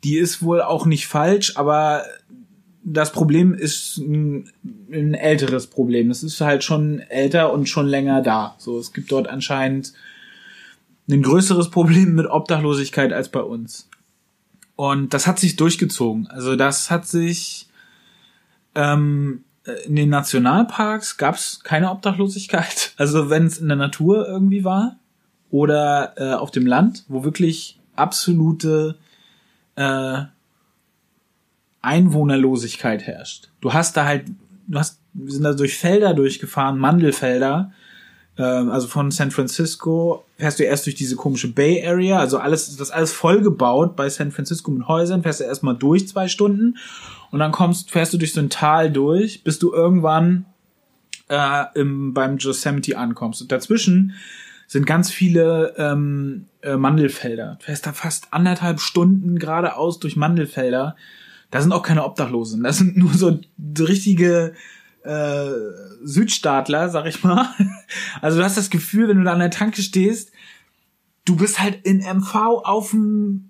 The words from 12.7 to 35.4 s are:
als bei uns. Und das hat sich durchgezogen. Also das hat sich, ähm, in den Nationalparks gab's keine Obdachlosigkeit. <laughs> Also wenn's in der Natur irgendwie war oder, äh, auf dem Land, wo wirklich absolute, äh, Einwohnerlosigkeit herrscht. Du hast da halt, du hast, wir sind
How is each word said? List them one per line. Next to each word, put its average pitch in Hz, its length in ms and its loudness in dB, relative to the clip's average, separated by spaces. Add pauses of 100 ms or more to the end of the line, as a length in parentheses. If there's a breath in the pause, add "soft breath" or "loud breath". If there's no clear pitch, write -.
als 127 160 -4
bei 131 120 -4
uns. 113 480 -10 (840)
Und 139 380 -2
das 139 120 0
hat 185 140 2
sich 180 160 2
durchgezogen. 120 720 0
Also 127 280 -4
das 135 360 0
hat 170 160 -2
sich, 170 640 -4 (1080 soft breath)
ähm, 147 680 0 (440)
in 147 80 -2
den 147 140 4
Nationalparks 170 1080 0
gab's - 460 -4
keine 165 260 0
Obdachlosigkeit. 196 1040 -4
<laughs> - 40 -20
Also 143 340 0
wenn's 160 260 2
in 160 100 -4
der 143 100 0
Natur 165 500 0
irgendwie 196 360 0
war 196 340 0 (520)
oder, 147 680 2
äh, 135 180 -4
auf 147 160 -6
dem 127 160 0
Land, 151 400 2
wo 131 160 -8
wirklich 160 560 -2 (160)
absolute, 156 1040 0 (760 soft breath)
äh, 135 460 -4 (1600)
Einwohnerlosigkeit 135 1200 2
herrscht. - 460 -14 (120)
Du 117 120 -2
hast 165 220 2
da 151 100 2
halt, 143 200 -2 (420)
du 147 120 -4
hast, - 200 -4 (140)
wir 135 180 -12
sind 139 120 -2